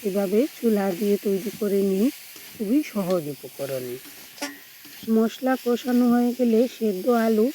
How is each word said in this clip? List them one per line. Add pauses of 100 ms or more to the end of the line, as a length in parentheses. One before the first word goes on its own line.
এভাবে (140)
চুলা
দিয়ে
তৈরি
করে
নিই, (420)
খুবই
সহজ
উপকরণে। (1120)
মশলা
কষানো
হয়ে
গেলে
সেদ্ধ (140)
আলু